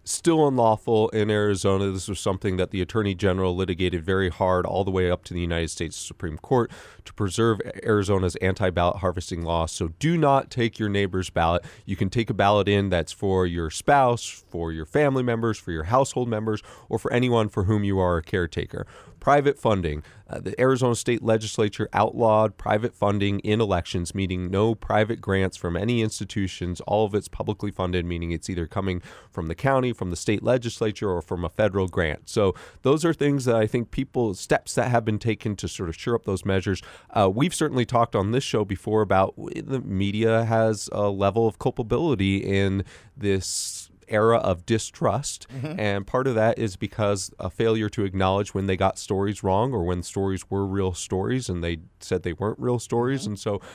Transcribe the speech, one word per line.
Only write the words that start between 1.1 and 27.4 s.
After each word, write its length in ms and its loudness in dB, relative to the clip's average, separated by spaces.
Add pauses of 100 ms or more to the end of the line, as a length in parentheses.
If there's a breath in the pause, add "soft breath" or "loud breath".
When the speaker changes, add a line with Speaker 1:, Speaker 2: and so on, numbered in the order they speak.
Speaker 1:
Arizona. 580 2
This 180 -6
was 120 -6
something 380 -2
that 120 0
the 120 -4
Attorney 340 -2
General 400 0
litigated 500 -2
very 240 0
hard 360 2
all 180 -2
the 80 -2
way 180 2
up 160 -2
to 80 -12
the 80 -4
United 300 -2
States 260 -8
Supreme 400 -10
Court 340 0 (320 loud breath)
to 100 -20
preserve 460 0 (240)
Arizona's 520 2
anti-ballot 640 0
harvesting 440 -4
law. 240 0
So 320 -4
do 180 2
not 360 2
take 260 -2
your 120 -2
neighbor's 420 -2
ballot. 340 2 (220 loud breath)
You 80 -4
can 160 -2
take 180 -2
a 60 -2
ballot 320 4
in 220 2
that's 220 0
for 360 0
your 240 -4
spouse, 800 2
for 220 -6
your 140 -8
family 380 2
members, 340 -2
for 140 -10
your 140 -4
household 440 0
members, 320 -2 (260 loud breath)
or 120 -2
for 120 -4
anyone 380 2
for 140 -2
whom 200 2
you 140 0
are 200 2
a 60 -2
caretaker. 640 -4 (340 loud breath)
Private 400 4
funding. 420 0 (280 soft breath)
Uh, 100 -8
the 220 -8
Arizona 340 4
State 260 0
Legislature 720 0
outlawed 640 2
private 400 -2
funding 440 0
in 200 0
elections, 560 0
meaning 340 -2
no 260 2
private 440 0
grants 380 0
from 180 -4
any 260 0
institutions. 800 -4
All 240 2
of 80 -4
it's 140 -2
publicly 420 -6